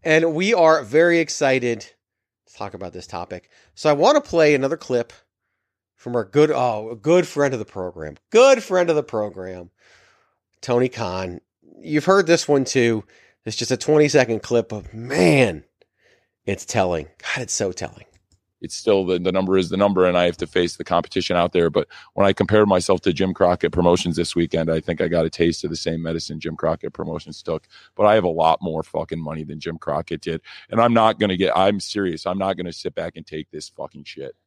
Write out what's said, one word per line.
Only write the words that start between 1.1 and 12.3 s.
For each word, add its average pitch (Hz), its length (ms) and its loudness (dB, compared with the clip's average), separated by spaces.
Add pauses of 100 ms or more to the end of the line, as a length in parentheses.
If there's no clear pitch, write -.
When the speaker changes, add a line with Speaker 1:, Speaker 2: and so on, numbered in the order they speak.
Speaker 1:
excited 131 600 -2 (640)
to - 80 -20
talk 101 200 -12
about 90 180 -12
this 90 140 -16
topic. 87 420 -12 (280)
So - 120 0
I 151 40 6
wanna 180 280 4
play 151 360 2
another 135 200 -2
clip 120 360 -4 (840)
from 123 220 -8
our - 80 0
good, 151 260 2
oh, 117 400 -2
a 120 60 -12
good 156 320 2
friend 143 240 0
of 120 80 -6
the 107 60 -8
program, 87 500 -10 (140)
good 247 320 6
friend 180 280 0
of 156 60 2
the 147 80 -2
program, 92 680 -8 (920)
Tony 123 280 0
Khan. 92 520 -8 (440)
You've 151 200 -2
heard 190 220 4
this 165 200 2